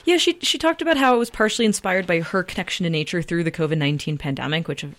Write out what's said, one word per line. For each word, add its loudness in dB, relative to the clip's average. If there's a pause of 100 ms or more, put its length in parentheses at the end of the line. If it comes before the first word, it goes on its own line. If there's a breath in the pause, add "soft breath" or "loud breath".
Yeah, 4
she, 2
she -2
talked 0
about 2
how 6
it 4
was 0
partially 0
inspired 0
by 2
her -2
connection -4
to 0
nature -2
through -2
the 0
covid -2
nineteen -2
pandemic, -4
which, -6
of, -14